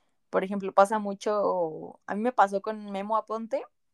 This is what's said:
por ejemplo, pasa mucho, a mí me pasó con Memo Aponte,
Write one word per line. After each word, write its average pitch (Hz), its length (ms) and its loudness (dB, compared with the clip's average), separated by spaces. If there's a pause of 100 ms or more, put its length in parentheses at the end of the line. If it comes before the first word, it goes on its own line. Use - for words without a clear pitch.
(300)
por 190 140 0
ejemplo, 190 280 -6
pasa 196 260 6
mucho, 185 1080 -2
a - 80 -4
mí 202 80 -4
me 240 100 0
pasó 196 300 4
con 214 300 -8
Memo 202 240 -4
Aponte, 226 480 -4 (300)